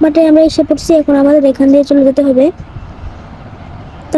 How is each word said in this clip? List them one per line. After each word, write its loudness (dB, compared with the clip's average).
বাটে 2
আমরা 4
এসে 2
পড়ছি, -2
এখন 2
আমাদের 2
এখান 0
দিয়ে 4
চলে 2
যেতে 2
হবে। 2
তো -2